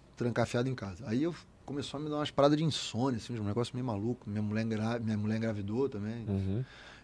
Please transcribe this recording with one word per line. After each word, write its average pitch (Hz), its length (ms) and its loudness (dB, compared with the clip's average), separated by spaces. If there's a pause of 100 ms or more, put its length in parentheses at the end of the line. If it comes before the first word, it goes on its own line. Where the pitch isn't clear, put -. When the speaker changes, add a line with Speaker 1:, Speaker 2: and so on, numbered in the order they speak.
(160)
Speaker 1:
trancar 120 300 2
fiado 123 220 0
em 131 60 -2
casa. 98 320 -8
Aí 120 160 2
eu, 165 120 0 (300)
começou 139 340 -6
a 147 40 -6
me 151 80 -4
dar 147 60 -2
umas 147 140 -2
paradas 147 280 6
de 160 60 2
insônia, 131 540 2
assim, 120 200 -6
um 107 60 -2
negócio 104 300 0
meio 123 120 -4
maluco. 113 420 -2
Minha 107 140 0
mulher 107 220 2
engra-, 110 340 0
minha 107 180 0
mulher 107 220 2
engravidou 110 500 0
também. 107 400 -6
Speaker 2:
Uhum. 98 360 2 (400)